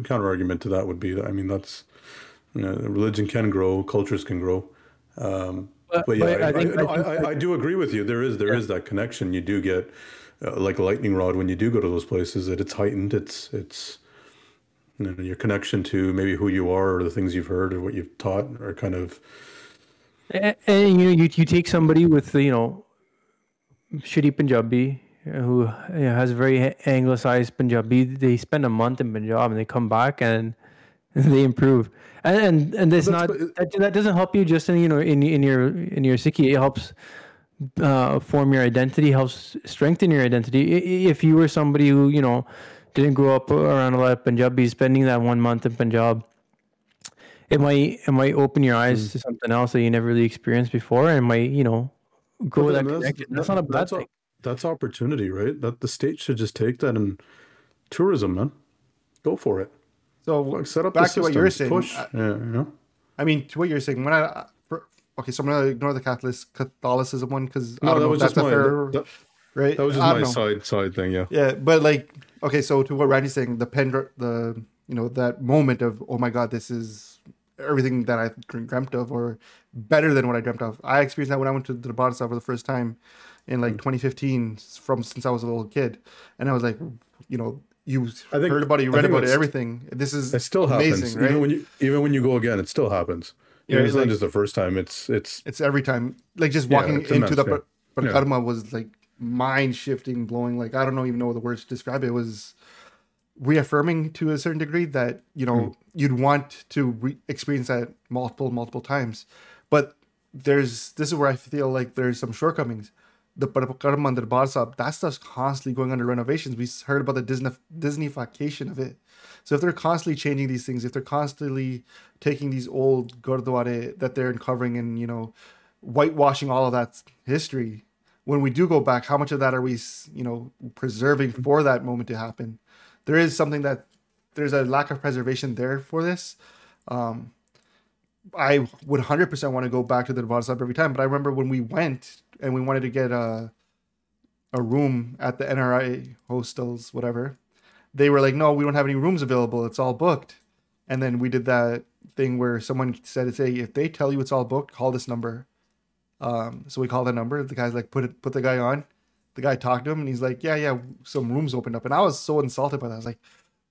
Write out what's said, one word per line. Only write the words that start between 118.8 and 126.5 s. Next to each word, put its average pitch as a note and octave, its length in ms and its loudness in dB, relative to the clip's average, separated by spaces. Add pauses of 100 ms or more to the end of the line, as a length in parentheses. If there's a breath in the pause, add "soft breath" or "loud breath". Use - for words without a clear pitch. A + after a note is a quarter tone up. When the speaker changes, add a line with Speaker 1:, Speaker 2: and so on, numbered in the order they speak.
Speaker 3:
So D3+ 100 0
if C#3+ 60 0
they're F3 100 0
constantly E3 440 -2
changing C#3 340 -4
these B2 160 -6
things, B2 180 -6
if A#2+ 80 -6
they're C3+ 100 -6
constantly C3+ 840 -6 (360 soft breath)
taking C#3+ 300 -2
these C3 180 -6
old C3 540 0
gurdwara B2 800 -4
that B2+ 160 -4
they're B2+ 140 0
uncovering B2 480 -4
and, A#2 220 -6
you A#2 80 -6
know, A2+ 260 -10 (460 soft breath)
whitewashing C#3+ 720 2